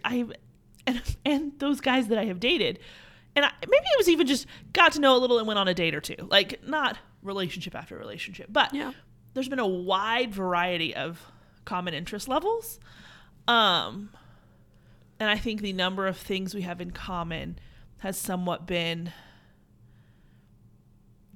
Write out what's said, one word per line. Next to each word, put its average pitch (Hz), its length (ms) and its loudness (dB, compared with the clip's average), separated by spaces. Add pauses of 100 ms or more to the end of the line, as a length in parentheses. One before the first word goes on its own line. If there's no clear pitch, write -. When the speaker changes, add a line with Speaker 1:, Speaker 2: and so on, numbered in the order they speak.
Speaker 1:
I've, 240 260 0 (560)
and, 247 160 0 (220)
and 285 340 0
those 277 220 0
guys 254 280 2
that 220 100 2
I 214 80 -2
have 180 140 -4
dated, 240 380 2 (560)
and 285 120 4
I, - 40 2 (120)
maybe 571 240 6
it 640 120 4
was 359 120 6
even 320 160 6
just 254 200 0 (280)
got 339 180 8
to 302 80 -2
know 269 160 8
a - 20 6
little 247 200 4
and 220 80 -2
went 214 120 0
on 196 80 2
a 185 60 2
date 165 220 0
or 151 80 -6
two. - 140 -10 (140)
Like, 202 320 2
not 277 360 -2 (240)
relationship 190 520 -6
after - 220 -12
relationship, - 540 -12
but 269 240 2
Speaker 2:
Yeah. 277 180 -6 (400)
Speaker 1:
there's 262 160 -4
been 269 100 -4
a 233 80 2
wide 196 680 0
variety 180 600 0
of 160 280 -8 (420)
common 180 300 -4
interest 175 340 -8
levels. 392 500 -2 (720)
Um, 202 600 2 (1080)
and 214 120 0
I 214 80 2
think 214 240 -4
the 196 100 -4
number 190 340 0
of 185 120 -2
things 190 360 -4
we 208 80 -6
have 175 200 -6
in 175 80 -10
common 170 680 -8 (420)
has 190 180 -6
somewhat 180 480 -4
been 170 440 -4 (2250)